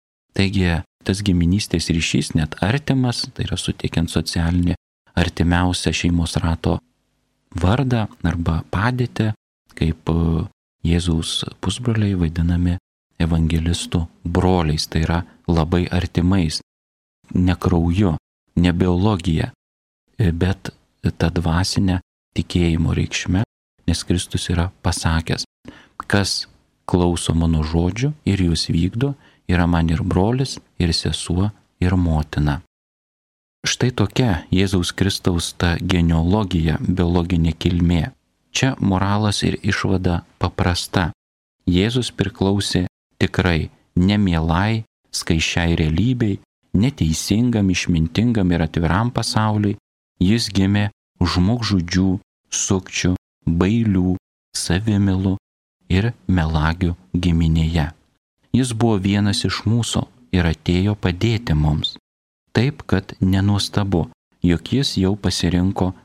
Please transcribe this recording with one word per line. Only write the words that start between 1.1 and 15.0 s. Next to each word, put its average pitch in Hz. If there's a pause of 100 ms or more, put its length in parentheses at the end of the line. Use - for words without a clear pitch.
giminystės 90
ryšys -
net 78
artimas, 131
tai -
yra 90
suteikiant -
socialinį 85 (420)
artimiausią 87
šeimos 87
rato 87 (720)
vardą 110 (180)
arba 85 (100)
padėtį, 117 (480)
kaip 80 (760)
Jėzaus 82 (160)
pusbroliai 104
vadinami 87 (460)
evangelistų 82 (200)
broliais, 87
tai 80